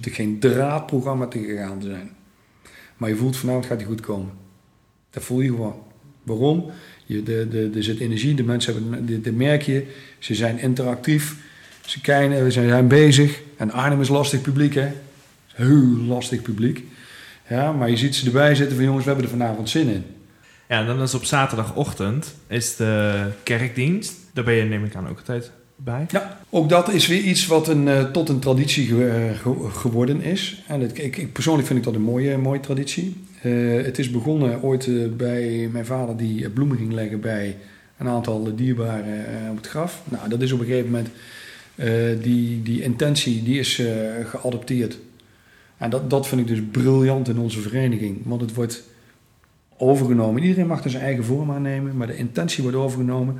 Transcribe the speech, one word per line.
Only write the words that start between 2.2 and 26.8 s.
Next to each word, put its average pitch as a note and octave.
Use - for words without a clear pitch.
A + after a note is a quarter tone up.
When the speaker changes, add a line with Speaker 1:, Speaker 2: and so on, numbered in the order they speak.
Speaker 1:
Maar A#2
je G#2+
voelt, B2+
"Vanavond B2+
gaat A#2+
die G2+
goed A2
komen." G2
Dat B2
voel B2+
je C3+
gewoon. A2+
Waarom? C#3+
Je, G#2+
de, A2+
de, A2
er G#2+
zit A2
energie, A#2+
de C3
mensen A#2+
hebben, A2+
de, A2+
de A2+
merk C#3+
je, C3+
ze -
zijn A#2
interactief, B2+
ze -
kijken, C#3
ze A#2+
zijn B2
bezig. C#3+
En G#2+
Arnhem C#3
is C3
lastig C#3
publiek, C#3+
hè? C#3
Heel C3
lastig B2
publiek. A#2+
Ja, C#3
maar B2+
je A#2+
ziet C3+
ze C3
erbij C#3
zitten C#3
van, C3
"Jongens, C3+
we C#3
hebben B2+
er A#2+
vanavond A2+
zin D#3+
in." G2
Speaker 2:
Ja, A#2
en A2
dan C3
is C3
op B2
zaterdagochtend B2+
is A2+
de G#2
kerkdienst. B2
Daar A#2+
ben A#2
je, A2+
neem G#2+
ik G#2
aan, F2+
ook -
altijd A#2+
bij. C3
Speaker 1:
Ja, G3
ook D#3+
dat F3